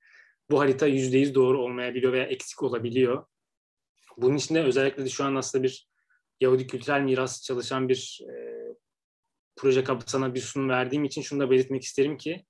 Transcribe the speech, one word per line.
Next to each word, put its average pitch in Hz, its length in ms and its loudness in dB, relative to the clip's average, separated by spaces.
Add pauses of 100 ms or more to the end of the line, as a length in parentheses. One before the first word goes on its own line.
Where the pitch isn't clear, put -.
(500)
bu 127 100 4
harita 139 260 2
yüzde 131 320 2
yüz 139 160 2
doğru 131 280 4
olmayabiliyor 123 500 -2
veya 131 120 0
eksik - 380 -8
olabiliyor. 123 600 0 (920)
Bunun 127 200 2
için 147 180 -4
de 160 80 4
özellikle 135 420 2
de 127 40 -4
şu 139 160 -4
an 139 100 0
aslında 131 300 -2
bir - 240 -2 (520)
Yahudi 131 260 4
kültürel 131 340 -2
miras 131 420 -2
çalışan 131 460 -4
bir, - 320 -2 (100)
e, 123 40 -14 (1200)
proje 131 280 2
kapsamında 131 500 -2
bir 131 60 -4
sunum 135 280 -4
verdiğim 127 360 0
için 139 180 -4
şunu 139 180 -4
da 135 100 0
belirtmek 131 320 2
isterim 143 340 0
ki 170 340 -10